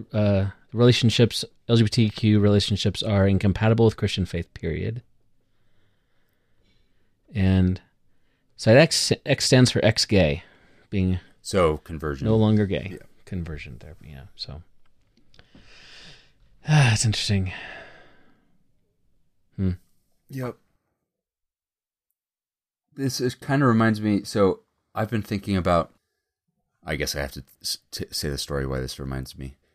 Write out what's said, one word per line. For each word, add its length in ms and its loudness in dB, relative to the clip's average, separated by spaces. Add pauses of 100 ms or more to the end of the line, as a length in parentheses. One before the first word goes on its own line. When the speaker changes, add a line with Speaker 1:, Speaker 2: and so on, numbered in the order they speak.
(120)
Speaker 1:
uh, 340 2 (260)
relationships, 720 2 (240)
L 80 2
G 60 6
B 60 2
T 220 0
Q 280 2
relationships 640 0
are 240 2
incompatible 600 2
with 100 2
Christian 280 -4
faith, 300 -8
period. 480 -6 (2250)
And 460 2 (760)
side 200 4
X, 360 4 (140)
X 180 -2
stands 260 6
for 140 0
ex-gay, 600 2 (460)
being 280 0 (240)
Speaker 2:
So, 360 2
conversion. 480 -8
Speaker 1:
no 100 2
longer 300 4
gay. 260 -6
Speaker 2:
Yeah. 60 -14 (260)
Speaker 1:
Conversion 540 -10
therapy, 340 -20
yeah. 120 -18 (120)
So, 260 -14 (2000)
ah, 260 4
it's 100 -2
interesting. 480 -2 (2000)
Hmm. 160 -2 (580)
Speaker 2:
Yep. 260 -10 (2500)
This 260 -4
is, 140 -2
kinda 320 0
reminds 340 4
me, 240 0
so 360 2 (340)
I've 160 -4
been 120 -4
thinking 340 -4
about, 360 0 (920)
I 120 -6
guess 180 -6
I 60 -8
have 120 -8
to 120 -16 (180)
s-, 160 -8 (120)
t-, 200 -12
say 180 -8
the 100 -6
story 280 -6
why 140 -6
this 180 -10
reminds 400 -10
me. 180 -14 (180)